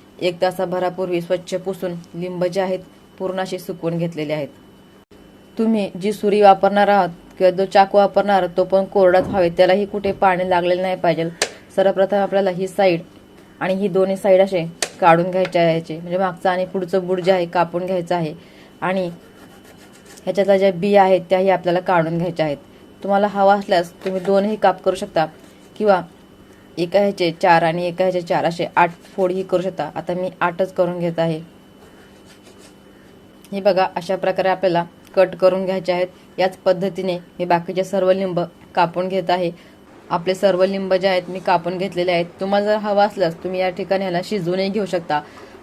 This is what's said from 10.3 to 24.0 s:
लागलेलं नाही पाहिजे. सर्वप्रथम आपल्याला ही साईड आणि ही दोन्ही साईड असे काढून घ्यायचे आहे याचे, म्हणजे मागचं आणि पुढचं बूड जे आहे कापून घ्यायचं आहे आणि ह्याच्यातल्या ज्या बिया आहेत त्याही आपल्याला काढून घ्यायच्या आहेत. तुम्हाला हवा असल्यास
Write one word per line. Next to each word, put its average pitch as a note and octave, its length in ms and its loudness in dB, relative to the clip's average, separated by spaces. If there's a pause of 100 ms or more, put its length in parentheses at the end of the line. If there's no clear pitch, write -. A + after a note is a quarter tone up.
लागलेलं F3+ 320 2
नाही F#3 140 -2
पाहिजे. E3 280 0 (520)
सर्वप्रथम F#3+ 420 0
आपल्याला G3 320 0
ही F#3 180 -4
साईड F#3 340 0 (580)
आणि F3+ 140 -2
ही G3 140 -2
दोन्ही F#3+ 300 0
साईड F#3+ 240 4
असे F#3+ 220 0 (360)
काढून F3 320 4
घ्यायचे F3+ 280 0
आहे E3 160 2
याचे, E3 220 -8
म्हणजे F3 200 -6
मागचं F#3 320 -2
आणि F#3 160 -2
पुढचं F#3 420 -4
बूड F3+ 140 -2
जे F3+ 100 4
आहे F3+ 140 2
कापून F3 400 -2
घ्यायचं F3+ 300 -2
आहे D#3+ 180 -4 (480)
आणि F#3 260 -2 (1160)
ह्याच्यातल्या F#3+ 340 2
ज्या F#3+ 160 4
बिया G3 300 4
आहेत F#3 260 4
त्याही F#3 200 2
आपल्याला F3 300 0
काढून E3+ 380 0
घ्यायच्या E3 280 -2
आहेत. C#3+ 120 -4 (460)
तुम्हाला G3+ 240 2
हवा G3+ 280 4
असल्यास F#3+ 360 0 (140)